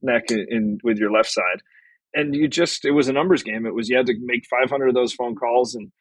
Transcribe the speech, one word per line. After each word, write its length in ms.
neck 300
in, 180
in, 340
with 140
your 160
left 180
side. 300
And 200
you 140
just, 380
it 60
was 160
a 40
numbers 300
game. 240
It 80
was, 160
you 80
had 80
to 160
make 240
five 240
hundred 180
of 60
those 180
phone 220
calls. 400
And, 260